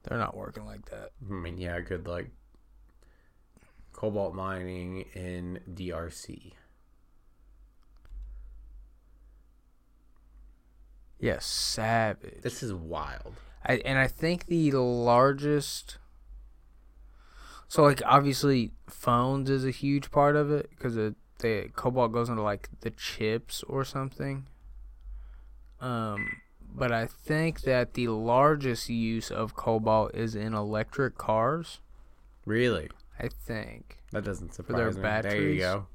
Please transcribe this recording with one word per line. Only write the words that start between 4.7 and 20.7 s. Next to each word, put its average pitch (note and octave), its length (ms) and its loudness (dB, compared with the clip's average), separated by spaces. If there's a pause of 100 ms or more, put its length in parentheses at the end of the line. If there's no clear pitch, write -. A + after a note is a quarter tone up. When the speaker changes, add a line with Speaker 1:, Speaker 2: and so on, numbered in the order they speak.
Speaker 2:
in F2+ 440 -8 (160)
D F2+ 160 -6
R E2+ 200 -6
C. - 440 -16 (4000)
Speaker 1:
Yeah, A2 220 0
savage. - 1040 -2
Speaker 2:
This B2 200 -4
is A2+ 100 -4
wild. D#2+ 640 -8 (320)
Speaker 1:
I, B2+ 180 2
and C3+ 140 0
I C3 80 6
think E3+ 400 -2
the D#3+ 260 4
largest, C3+ 1300 4 (1700)
so, - 160 6
like, C#3+ 240 8
obviously C3+ 640 6 (180)
phones B2+ 600 2
is C3+ 140 2
a C3 80 0
huge C#3 380 0
part C#3+ 260 6
of D3 160 4
it - 260 -2